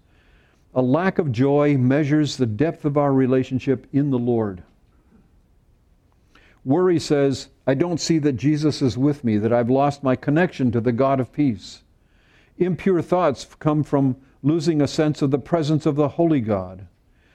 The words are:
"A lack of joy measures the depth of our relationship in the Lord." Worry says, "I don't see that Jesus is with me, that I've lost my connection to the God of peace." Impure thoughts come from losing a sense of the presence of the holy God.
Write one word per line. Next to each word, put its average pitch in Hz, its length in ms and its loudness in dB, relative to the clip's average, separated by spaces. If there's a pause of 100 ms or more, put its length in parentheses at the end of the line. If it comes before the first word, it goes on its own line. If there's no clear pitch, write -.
(760)
"A 127 60 0
lack 156 380 0
of 160 120 -2
joy 143 460 2
measures 143 600 2
the 127 80 0
depth 147 400 -4
of 143 100 -2
our 143 160 2
relationship 131 800 0
in 143 160 0
the 131 100 0
Lord." 113 440 -2 (2000)
Worry 170 340 2
says, 139 500 0 (180)
"I 135 80 2
don't 170 260 -2
see 165 200 0
that 139 180 0
Jesus 147 420 0
is 123 160 0
with 143 260 0
me, 110 140 2
that 110 160 0
I've 120 160 2
lost 139 340 0
my 127 140 0
connection 147 560 0
to 120 80 0
the 120 120 0
God 135 280 0
of 120 120 -6
peace." 135 500 -4 (760)
Impure 175 460 0
thoughts 175 440 -2 (120)
come 151 240 0
from 139 340 0 (260)
losing 151 380 0
a 135 80 0
sense 151 320 -2
of 143 100 0
the 135 80 0
presence 156 460 -2
of 151 120 0
the 147 120 0
holy 160 320 0
God. 95 460 -6 (480)